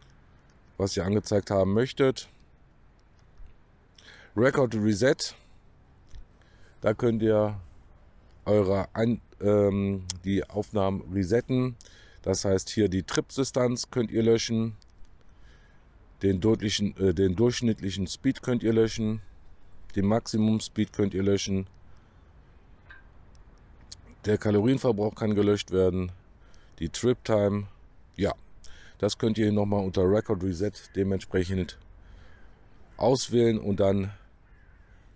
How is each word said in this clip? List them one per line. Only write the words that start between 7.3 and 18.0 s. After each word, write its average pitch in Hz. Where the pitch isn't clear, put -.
eure 98
Ein-, 113
ähm, 98
die 95
Aufnahmen 98
resetten. 120
Das 95
heißt, 95
hier 104
die 90
Tripdistanz 127
könnt 117
ihr 113
löschen, 113
den 95
deutlichen, 104
äh, 95
den 92
durchschnittlichen 110